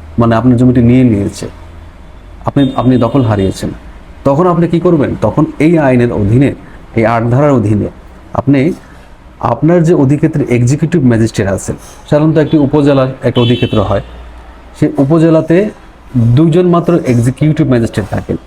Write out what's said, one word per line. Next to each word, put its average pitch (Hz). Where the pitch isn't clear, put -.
মানে, 117
আপনার 120
জমিটি 123
নিয়ে 123
নিয়েছে, 107
আপনি, 135
আপনি 123
দখল 117
হারিয়েছেন। 98
তখন 143
আপনি 170
কি 170
করবেন? 160
তখন 110
এই 160
আইনের 123
অধীনে, 110
এই 113
আট 117
ধারার 135
অধীনে 104
আপনি 139
আপনার 156
যে 170
অধিক্ষেত্রে 147
এক্সিকিউটিভ 143
ম্যাজিস্ট্রেট 113
আছেন, 98
সাধারণত 151
একটি 160
উপজেলার 139
একটা 123
অধিক্ষেত্র 117
হয়, 98
সেই 151
উপজেলাতে 165
দুইজন 151
মাত্র 170
এক্সিকিউটিভ 135
ম্যাজিস্ট্রেট 113
থাকেন। -